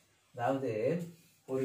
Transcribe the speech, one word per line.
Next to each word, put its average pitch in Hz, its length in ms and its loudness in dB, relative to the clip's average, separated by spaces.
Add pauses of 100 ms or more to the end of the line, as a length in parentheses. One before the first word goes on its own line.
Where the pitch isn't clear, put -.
(360)
அதாவது 127 360 0 (800)
ஒரு 131 140 0